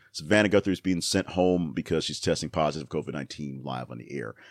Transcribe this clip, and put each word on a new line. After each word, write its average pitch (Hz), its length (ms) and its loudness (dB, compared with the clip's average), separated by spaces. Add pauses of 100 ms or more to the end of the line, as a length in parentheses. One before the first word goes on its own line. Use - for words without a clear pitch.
(120)
Savannah 101 380 4
Guthrie 98 240 4
is 85 80 -4
being 92 180 2
sent - 300 0
home 90 440 4
because 80 300 0
she's - 160 -6
testing 80 300 0
positive 76 400 -2
covid 73 240 -6
nineteen 69 500 -10
live 62 280 -8
on 60 80 -12
the - 120 -16
air, 57 220 -8 (180)